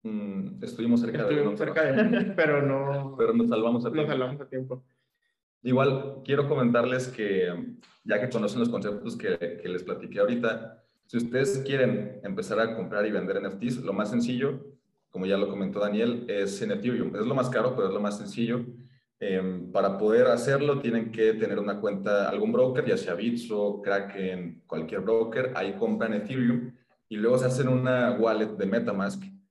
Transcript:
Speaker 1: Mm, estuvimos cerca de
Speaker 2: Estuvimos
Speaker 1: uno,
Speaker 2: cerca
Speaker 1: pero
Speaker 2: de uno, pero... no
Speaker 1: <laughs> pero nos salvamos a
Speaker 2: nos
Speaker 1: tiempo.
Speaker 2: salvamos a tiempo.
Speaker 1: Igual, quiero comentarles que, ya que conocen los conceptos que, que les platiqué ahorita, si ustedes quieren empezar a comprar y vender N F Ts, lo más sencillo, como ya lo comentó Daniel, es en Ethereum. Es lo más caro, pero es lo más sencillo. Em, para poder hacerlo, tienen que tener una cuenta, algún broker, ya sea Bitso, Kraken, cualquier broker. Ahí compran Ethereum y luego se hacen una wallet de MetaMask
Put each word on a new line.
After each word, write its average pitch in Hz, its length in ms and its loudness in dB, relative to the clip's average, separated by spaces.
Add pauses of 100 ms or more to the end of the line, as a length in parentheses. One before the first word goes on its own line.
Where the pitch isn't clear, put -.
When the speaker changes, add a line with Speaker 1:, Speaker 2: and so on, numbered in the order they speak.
Speaker 1:
Mm, 104 600 -6
estuvimos 117 360 2
cerca 113 180 -2
de 117 60 0
Speaker 2:
Estuvimos 104 240 2
Speaker 1:
uno, 101 100 0
Speaker 2:
cerca - 240 0
Speaker 1:
pero 139 140 2
Speaker 2:
de - 60 4
uno, 202 320 2
pero... 151 280 4
no 139 520 -2
Speaker 1:
<laughs> 131 40 -10
pero 113 160 4
nos 117 140 4
salvamos 117 360 2
a - 40 -2
Speaker 2:
nos - 60 -2
Speaker 1:
tiempo. 151 160 0
Speaker 2:
salvamos 135 300 -2
a 139 80 -14
tiempo. 131 360 -8 (800)
Speaker 1:
Igual, 135 640 2
quiero 139 240 2
comentarles 123 600 2
que, 92 680 -2 (280)
ya 104 160 0
que - 100 -2
conocen 107 300 -2
los 117 80 4
conceptos 104 480 -4
que, 90 440 -4
que - 80 -8
les 90 140 -4
platiqué 98 380 -8
ahorita, 113 640 0 (220)
si - 100 -8
ustedes 131 500 0
quieren 123 560 0
empezar 101 380 -4
a 113 160 0
comprar 104 300 -2
y 110 40 0
vender 98 280 -2
N 98 100 -4
F 95 100 -8
Ts, 117 240 -4
lo 98 100 -2
más 101 180 -2
sencillo, 127 680 -2 (340)
como 92 160 -6
ya 98 100 2
lo 101 120 0
comentó 98 320 -4
Daniel, 110 480 0
es 101 340 -2
en 104 80 -2
Ethereum. 107 460 -2
Es 107 100 0
lo 131 80 0
más 127 160 0
caro, 123 240 2
pero 98 140 0
es 95 60 -2
lo 104 60 -2
más 101 180 -2
sencillo. 117 460 -2 (540)
Em, 92 540 -2
para 98 260 2
poder 113 300 6
hacerlo, 139 500 2
tienen 113 320 -2
que 110 220 4
tener 104 260 -2
una 101 220 -4
cuenta, 101 480 0
algún 107 240 0
broker, 127 320 2
ya 110 120 2
sea - 180 -4
Bitso, 104 680 -2
Kraken, 98 840 -4
cualquier 82 360 -6
broker. 113 560 0
Ahí 98 160 -2
compran 110 420 0
Ethereum 120 560 0 (380)
y 107 80 -8
luego 113 220 4
se 127 80 2
hacen 127 200 2
una 127 460 4
wallet 107 440 2
de 98 100 0
MetaMask 101 580 0 (260)